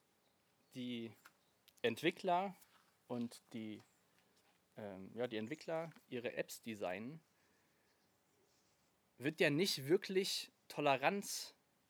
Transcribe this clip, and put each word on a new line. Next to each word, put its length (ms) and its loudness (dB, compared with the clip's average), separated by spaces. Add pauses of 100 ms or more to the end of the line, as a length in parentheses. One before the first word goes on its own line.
(760)
die 400 -6 (680)
Entwickler 760 2 (500)
und 340 -4 (120)
die, 320 -8 (920)
ähm, 380 -8
ja, 140 -2
die 80 -4
Entwickler 540 -4 (180)
ihre 260 -4
Apps 280 -6
designen, 580 -4 (2000)
wird 220 0
ja 100 6
nicht 360 2
wirklich 680 2 (160)
Toleranz 840 2 (360)